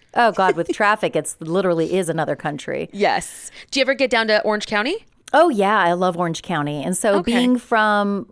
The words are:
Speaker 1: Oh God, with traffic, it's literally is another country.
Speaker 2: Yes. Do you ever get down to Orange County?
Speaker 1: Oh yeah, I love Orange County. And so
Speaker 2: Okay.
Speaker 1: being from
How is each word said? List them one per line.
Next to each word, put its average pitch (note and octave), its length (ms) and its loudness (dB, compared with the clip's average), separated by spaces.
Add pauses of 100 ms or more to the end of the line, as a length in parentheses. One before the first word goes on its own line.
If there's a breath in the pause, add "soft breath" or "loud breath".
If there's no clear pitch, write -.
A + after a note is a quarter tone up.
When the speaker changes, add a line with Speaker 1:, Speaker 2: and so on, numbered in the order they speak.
(140)
Speaker 1:
Oh A3 180 4
God, F#3 240 2
with E3+ 160 -4
traffic, G#3 460 0
it's - 240 -4
literally E3+ 560 0
is F3+ 100 0
another D#3 300 -2
country. D3 560 -6
Speaker 2:
Yes. E3+ 580 -2 (200 loud breath)
Do C4+ 80 -2
you C4+ 40 4
ever B3+ 100 0
get C4+ 160 0
down A3+ 180 0
to G#3+ 160 4
Orange G#3 240 -2
County? A#3+ 380 -4 (280)
Speaker 1:
Oh E4 160 6
yeah, G#3 280 2
I F3 140 4
love F3+ 240 0
Orange E3+ 280 -4
County. D3 380 -4
And F3+ 160 -4
so G#3 180 2
Speaker 2:
Okay. G3+ 200 0
Speaker 1:
being B3 220 2
from G#3 760 0